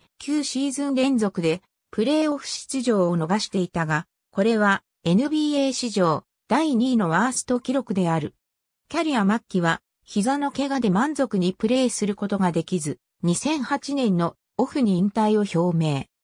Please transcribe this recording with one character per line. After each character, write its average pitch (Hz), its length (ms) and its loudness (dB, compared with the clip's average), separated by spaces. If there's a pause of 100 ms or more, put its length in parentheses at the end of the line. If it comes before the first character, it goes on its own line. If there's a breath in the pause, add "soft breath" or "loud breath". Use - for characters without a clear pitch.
(180)
九 285 280 -2
シ 269 240 -4
ー - 20 -2
ズ 277 180 -4
ン 277 60 -2
連 262 220 2
続 208 240 0
で 165 200 0 (300)
プ 214 140 -2
レ 311 240 2
ー - 20 0
オ 285 60 -4
フ - 100 -14
出 - 320 -8
場 214 300 2
を 175 80 0
逃 170 220 0
し - 100 -6
て 190 100 -2
い 175 80 -2
た 170 180 -4
が、 156 220 -2 (240)
こ 196 120 0
れ 226 140 2
は 202 240 2 (220)
エ 170 120 2
ヌ 262 120 2
ビ 302 240 0
ー 277 140 2
エ 269 40 0
ー 254 40 -2
史 247 160 -4
上 175 340 0 (240)
第 285 300 2
二 254 160 2
位 240 40 4
の 190 120 2
ワ 185 180 2
ー 262 60 -4
ス - 100 -6
ト 247 160 -2
記 254 140 -4
録 262 200 -2
で 180 160 0
あ 165 80 0
る。 147 180 -6 (520)
キ 302 120 -4
ャ 339 40 0
リ 302 140 0
ア 202 80 2
末 214 140 2 (100)
期 185 100 -2
は 165 220 0 (240)
膝 240 320 0
の 285 160 -4
怪 269 160 -2
我 269 100 -2
で 233 100 2
満 233 240 2
足 262 240 -2
に 180 140 2
プ - 160 -2
レ 254 200 2
ー - 20 -2
す - 180 -4
る 202 80 -4
こ 202 140 -6
と 202 80 -2
が 185 160 2
で 165 100 0
き 185 160 -4
ず、 147 200 -6 (220)
二 175 140 2
千 285 280 -2
八 277 320 -4
年 240 200 2
の 170 220 -2 (180)
オ 240 100 0
フ 294 140 -4
に 202 200 2
引 202 100 2
退 214 280 2
を 196 240 0
表 175 160 0
明。 147 280 0 (180)